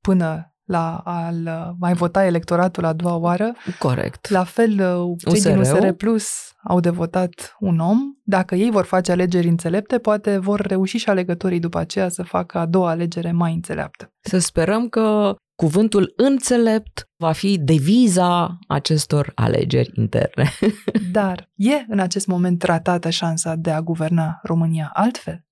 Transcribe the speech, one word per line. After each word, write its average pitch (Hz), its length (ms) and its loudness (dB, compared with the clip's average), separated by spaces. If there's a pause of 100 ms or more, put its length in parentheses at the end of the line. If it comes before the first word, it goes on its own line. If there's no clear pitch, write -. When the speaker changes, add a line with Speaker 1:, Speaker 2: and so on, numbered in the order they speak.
Speaker 1:
până 165 440 0 (200)
la 165 400 -4
a-l 165 720 -6
mai 175 140 0
vota 175 320 2
electoratul 175 600 0
a 160 80 0
doua 170 240 -2
oară. 180 360 0 (260)
Speaker 2:
Corect. - 520 -2
Speaker 1:
La 185 140 2
fel, 220 320 2 (400)
cei 175 240 2
din 196 180 4
Speaker 2:
U - 40 4
S 127 100 4
R-ul? 180 60 4
Speaker 1:
U 220 80 4
S - 20 4
R - 20 4
Plus 214 380 -2 (340)
au 180 180 0
de 170 100 2
votat 175 680 -4
un 180 200 0
om. 185 200 2 (240)
Dacă 185 320 0
ei 214 160 2
vor 196 140 2
face 180 280 0
alegeri 175 360 2
înțelepte, 170 500 0
poate 208 400 0
vor 202 220 -2
reuși 190 360 -2
și 220 120 -2
alegătorii 180 500 0
după 170 200 -4
aceea 180 300 -2
să 175 140 -8
facă 180 360 -4
a 170 80 -2
doua 175 240 0
alegere 170 420 -4
mai 170 200 0
înțeleaptă. 160 680 -8
Speaker 2:
Să - 180 -2
sperăm 196 500 0
că 214 460 2 (200)
cuvântul 196 600 2
înțelept 240 1000 0
va 160 160 0
fi 196 260 0
deviza 175 1000 4 (100)
acestor 147 680 0
alegeri 113 600 0
interne. - 560 0 (320)
<laughs> 190 300 -2
Speaker 1:
Dar 190 420 -2
e 254 340 0
în 208 100 -2
acest 190 280 -2
moment 180 320 0
tratată 175 520 0
șansa 165 440 -4
de 165 160 -4
a 156 100 -2
guverna 160 640 -2
România 165 500 -2
altfel? 196 600 -2